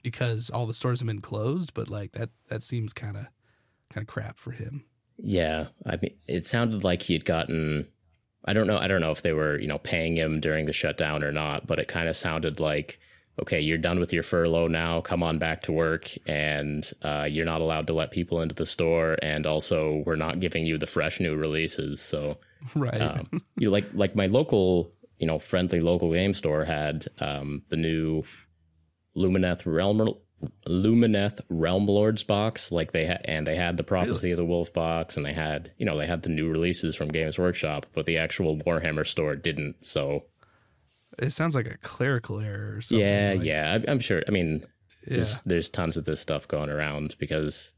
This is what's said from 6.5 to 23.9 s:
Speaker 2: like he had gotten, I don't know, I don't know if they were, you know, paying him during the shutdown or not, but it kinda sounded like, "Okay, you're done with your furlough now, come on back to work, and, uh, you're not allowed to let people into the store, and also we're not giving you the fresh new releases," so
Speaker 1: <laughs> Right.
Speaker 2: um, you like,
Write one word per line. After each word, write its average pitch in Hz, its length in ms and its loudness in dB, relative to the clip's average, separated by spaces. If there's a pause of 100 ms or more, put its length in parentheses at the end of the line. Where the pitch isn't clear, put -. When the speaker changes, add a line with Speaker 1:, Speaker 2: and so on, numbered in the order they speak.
Speaker 2:
like 90 180 2
he - 100 0
had 82 140 0
gotten, 80 640 0 (560)
I 104 100 0
don't 110 120 4
know, 101 120 2
I 95 100 0
don't 92 140 4
know 80 100 2
if - 100 -2
they 82 120 2
were, 76 260 0
you - 80 -4
know, 73 100 -2
paying 82 380 0
him 78 240 0
during 78 260 0
the 78 60 -2
shutdown 76 500 -2
or 73 100 -2
not, 76 360 -4
but 80 100 0
it 78 80 -2
kinda 82 280 -2
sounded 80 440 0
like, 76 400 -2 (420)
"Okay, 82 200 0
you're 78 180 0
done 87 220 0
with 87 120 -2
your 82 120 0
furlough 82 420 2
now, 82 340 0
come 87 220 -2
on 80 160 0
back 80 240 -2
to - 100 -4
work, 80 380 0 (160)
and, 73 640 -2 (120)
uh, 76 280 -2
you're 80 160 -2
not 80 140 -2
allowed 80 260 0
to 80 60 -2
let 80 180 0
people 85 320 -2
into 80 140 -4
the 80 100 -2
store, 82 560 2
and 76 240 -2
also 78 580 2
we're 82 120 0
not 80 240 -2
giving 82 260 -2
you 80 100 0
the 78 120 -4
fresh 78 320 -2
new 80 160 0
releases," 76 640 -2
so 73 380 0 (180)
Speaker 1:
<laughs> - 180 -16
Right. 123 260 0
Speaker 2:
um, - 280 -2 (280)
you 107 140 4
like, 101 240 4